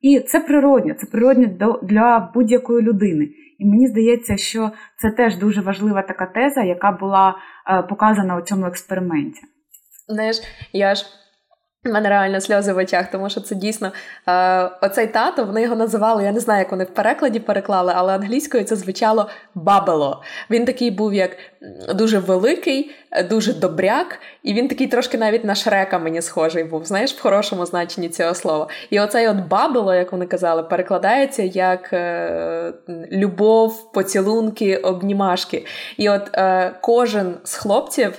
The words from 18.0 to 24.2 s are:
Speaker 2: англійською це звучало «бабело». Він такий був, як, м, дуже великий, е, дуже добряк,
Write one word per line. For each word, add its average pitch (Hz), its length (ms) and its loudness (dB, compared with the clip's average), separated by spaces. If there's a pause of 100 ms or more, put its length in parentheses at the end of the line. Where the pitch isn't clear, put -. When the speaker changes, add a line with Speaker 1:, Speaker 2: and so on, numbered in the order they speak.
Speaker 2:
англійською 226 480 -2
це 220 120 -2
звучало 208 540 0 (260)
«бабело». 175 680 2 (280)
Він 233 160 2
такий 240 260 0
був, 202 220 -2
як, 190 180 0 (580)
м, 190 80 -2
дуже 220 220 4
великий, 269 720 0 (200)
е, 185 120 0
дуже 220 300 0
добряк, 190 680 -2 (240)